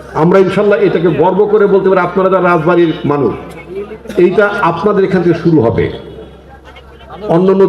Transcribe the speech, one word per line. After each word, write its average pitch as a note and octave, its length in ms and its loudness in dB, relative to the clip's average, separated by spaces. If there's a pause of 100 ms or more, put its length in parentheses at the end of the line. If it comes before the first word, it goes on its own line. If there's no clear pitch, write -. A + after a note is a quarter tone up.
(220)
আমরা F3+ 240 4
ইনশাল্লাহ G3+ 320 0 (100)
এটাকে F3 220 0 (120)
গর্ব F#3 180 2 (140)
করে G3+ 200 4
বলতে F#3 160 2
পারি, F#3 180 2
আপনারা F#3 260 0
যারা F3+ 140 0
রাজবাড়ির E3+ 440 2 (200)
মানুষ, C3 220 -2 (920)
এইটা G3 220 2 (260)
আপনাদের G3 360 0
এখান F#3 180 0
থেকে E3+ 180 2
শুরু D#3+ 220 2
হবে, - 200 0 (1500)
অন্যান্য F#3+ 340 4